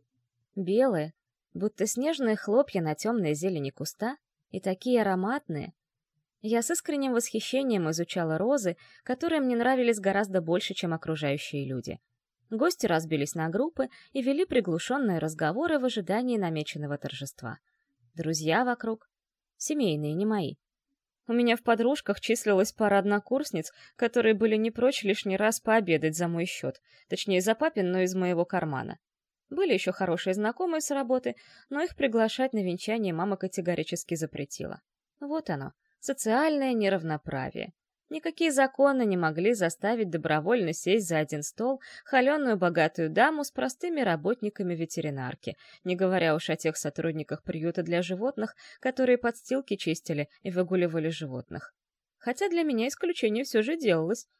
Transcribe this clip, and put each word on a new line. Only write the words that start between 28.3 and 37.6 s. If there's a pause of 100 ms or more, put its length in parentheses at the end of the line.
кармана. (500)
Были
ещё
хорошие
знакомые
с
работы, (340)
но
их
приглашать
на
венчание
мама
категорически
запретила. (380)
Вот
оно, (320)
Социальное
неравноправие. (360)